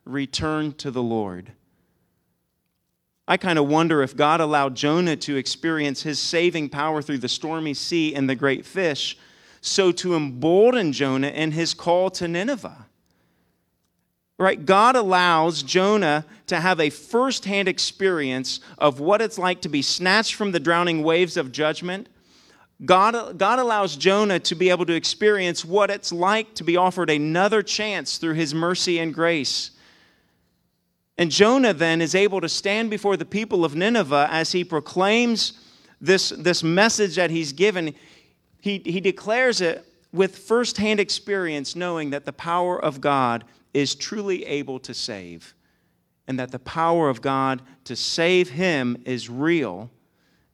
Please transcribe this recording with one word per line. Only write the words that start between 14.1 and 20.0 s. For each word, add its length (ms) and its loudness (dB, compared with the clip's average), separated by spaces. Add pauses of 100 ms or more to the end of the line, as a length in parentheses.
Right? 280 0
God 320 6
allows 680 4
Jonah 600 2 (220)
to 120 0
have 220 0
a 100 2
firsthand 800 -2
experience 920 -2 (180)
of 200 2
what 220 2
it's 180 -4
like 240 -2
to 60 -4
be 140 -2
snatched 520 0